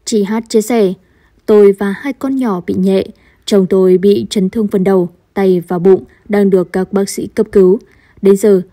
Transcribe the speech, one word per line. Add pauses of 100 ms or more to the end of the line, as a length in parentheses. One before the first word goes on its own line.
Chị
H (160)
chia
sẻ, (520)
"Tôi
và
hai
con
nhỏ
bị
nhẹ, (420)
chồng
tôi
bị
chấn
thương
phần
đầu, (240)
tay
và
bụng, (260)
đang
được
các
bác
sĩ
cấp
cứu. (420)
Đến
giờ, (120)